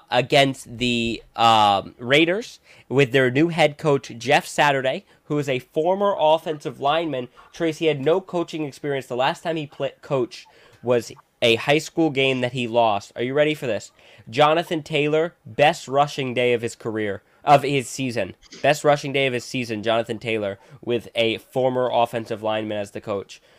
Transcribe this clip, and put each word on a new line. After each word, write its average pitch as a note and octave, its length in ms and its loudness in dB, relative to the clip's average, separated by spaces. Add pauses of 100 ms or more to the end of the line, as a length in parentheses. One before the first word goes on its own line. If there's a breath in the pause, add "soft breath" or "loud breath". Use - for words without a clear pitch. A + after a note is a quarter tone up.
(100)
against C3 680 2
the, A#2 440 -2 (140)
um, G#2+ 600 4
Raiders E3 640 0 (300 soft breath)
with B2 240 2
their C3 180 4
new D3+ 200 2
head D#3 280 0
coach, C#3+ 400 -2
Jeff C#3 300 0
Saturday, C#3+ 560 0 (220 soft breath)
who D3 120 -2
is C#3+ 100 -4
a B2+ 120 -2
former F#3+ 580 -2
offensive D#3 640 -2
lineman. C#3 480 -2 (240 soft breath)
Tracy E3 340 -2
had D3 140 0
no D#3 200 2
coaching E3+ 440 -6
experience. C#3 420 -8
The B2+ 80 -8
last C#3 300 -2
time E3 100 -4
he D3+ 140 -6
pla-, C3+ 220 -6 (100)
coached - 480 -4 (340 soft breath)
was A#2 300 0 (280)
a A#2 140 4
high D3 240 0
school D#3+ 320 -2
game C3+ 300 0
that B2 120 -2
he B2+ 140 -4
lost. A2 480 0
Are - 80 -6
you B2+ 100 -4
ready D3+ 220 2
for D3 140 -8
this? G2+ 240 -6 (360 soft breath)
Jonathan D3+ 540 0
Taylor, D#3 520 0 (120)
best C#3+ 400 0
rushing C3+ 480 0
day B2 180 2
of A#2 100 0
his A#2 120 -6
career, G#2+ 480 -6 (220 soft breath)
of C#3+ 180 6
his C#3 260 -2
season. A#2 460 -6 (260)
Best D3 220 2
rushing C#3+ 300 2
day C3+ 160 2
of B2 60 -4
his A#2+ 100 -4
season, A2+ 400 -6
Jonathan A2+ 340 0
Taylor, G#2 400 -4 (260 soft breath)
with A#2 300 -2
a A2+ 240 0
former B2+ 540 -2
offensive A#2 500 -2
lineman A2 360 -4
as G2+ 120 -8
the G#2+ 100 -12
coach. G2+ 400 -8 (180 soft breath)